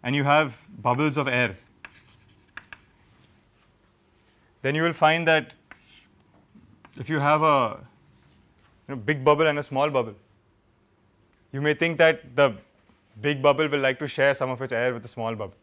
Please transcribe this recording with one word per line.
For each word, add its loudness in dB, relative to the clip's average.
and -2
you 0
have 2
bubbles 0
of -2
air, 0
then -2
you -2
will 0
find 2
that 2
if -14
you -2
have 2
a, 2
you -12
know, -12
big -4
bubble 4
and 0
a -6
small -2
bubble, -4
you -8
may 2
think 0
that 2
the 4
big -4
bubble 2
will -2
like 0
to -6
share 2
some -4
of -8
its -8
air -2
with -10
the -18
small -6
bubble. -10